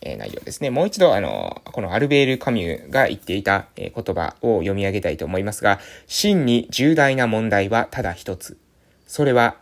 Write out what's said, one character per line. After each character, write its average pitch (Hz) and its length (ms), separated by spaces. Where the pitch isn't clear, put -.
え - 140
ー、 - 20
内 52 160
容 - 80
で - 100
す - 100
ね。 143 80
も 139 140
う 196 40
一 208 120
度、 170 140
あ 98 80
の、 52 440
こ - 160
の 90 120
ア 107 60
ル 143 100
ベ 143 140
ー - 20
ル・ 131 120
カ 131 140
ミ 104 140
ュ 80 240
が 131 180
言 92 100
っ - 20
て 90 160
い 101 80
た、 98 240
え 90 160
ー、 - 100
言 92 120
葉 82 260
を 113 180
読 98 140
み 98 100
上 98 100
げ 101 80
た 85 80
い 76 80
と 76 80
思 92 140
い 98 40
ま 104 100
す - 100
が、 101 160
真 190 380
に 120 240
重 151 260
大 139 200
な 127 120
問 110 220
題 101 200
は 113 220
た 127 120
だ 90 100
一 92 220
つ。 - 220
そ - 180
れ 139 80
は 120 300